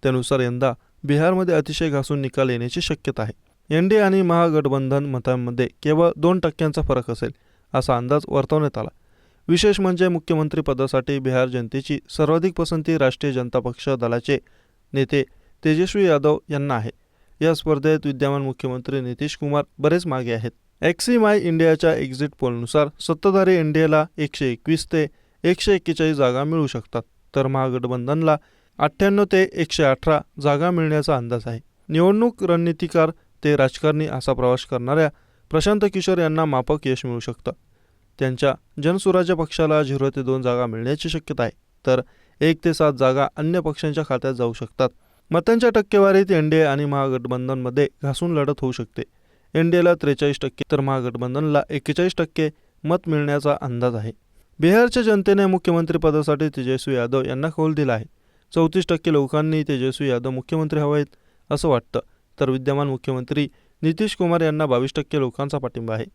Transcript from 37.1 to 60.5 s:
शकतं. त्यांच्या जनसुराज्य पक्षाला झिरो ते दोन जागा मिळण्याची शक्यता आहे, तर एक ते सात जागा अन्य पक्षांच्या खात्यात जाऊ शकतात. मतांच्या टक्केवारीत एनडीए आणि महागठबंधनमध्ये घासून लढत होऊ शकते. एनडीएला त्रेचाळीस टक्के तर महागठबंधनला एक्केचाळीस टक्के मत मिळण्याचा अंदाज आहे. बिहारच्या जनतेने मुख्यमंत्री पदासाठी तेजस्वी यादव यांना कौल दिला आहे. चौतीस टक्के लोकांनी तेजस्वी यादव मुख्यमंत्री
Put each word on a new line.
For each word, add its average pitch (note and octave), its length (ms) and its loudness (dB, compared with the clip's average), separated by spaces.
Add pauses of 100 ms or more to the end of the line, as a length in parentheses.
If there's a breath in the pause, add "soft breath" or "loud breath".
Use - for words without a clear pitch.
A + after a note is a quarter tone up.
शकतं. - 320 -8 (640)
त्यांच्या C3 340 0 (300)
जनसुराज्य F3+ 520 2
पक्षाला D#3 480 0
झिरो C#3 280 0
ते C3+ 120 -6
दोन C3 200 -2
जागा B2 240 0
मिळण्याची A#2+ 420 -4
शक्यता D3+ 340 -6
आहे, A2+ 100 -2 (320)
तर C3 160 2 (400 soft breath)
एक D#3 240 0
ते E3+ 100 2
सात D3+ 180 2
जागा C3 340 2 (100)
अन्य E3 240 -2
पक्षांच्या D3+ 480 -4
खात्यात C3+ 260 -2
जाऊ A#2+ 180 -2
शकतात. B2 360 -4 (420)
मतांच्या A3+ 400 2
टक्केवारीत G3 600 4
एनडीए D#3+ 320 4
आणि C#3+ 220 2
महागठबंधनमध्ये B2+ 1000 -2 (160)
घासून E3 340 -2
लढत C#3+ 240 -2
होऊ B2+ 120 -2
शकते. A#2+ 300 -8 (520)
एनडीएला E3+ 400 4
त्रेचाळीस C#3+ 460 0
टक्के - 300 -6
तर C#3+ 100 2
महागठबंधनला C3+ 880 -2
एक्केचाळीस D3+ 480 -2
टक्के D#3+ 300 -2 (360)
मत E3+ 240 -2
मिळण्याचा D3 520 0
अंदाज B2 340 -2
आहे. A2 180 -6 (460)
बिहारच्या A3+ 440 4
जनतेने G3+ 440 2
मुख्यमंत्री E3+ 520 0
पदासाठी D3+ 500 0
तेजस्वी C3 460 -4
यादव B2 280 0
यांना C3 260 -4
कौल D#3 260 -2
दिला C#3+ 180 0
आहे. A2+ 120 -2 (480)
चौतीस E3 360 2
टक्के E3+ 240 0
लोकांनी D3+ 500 0
तेजस्वी C3+ 460 -2
यादव B2 220 -2
मुख्यमंत्री D3+ 500 -4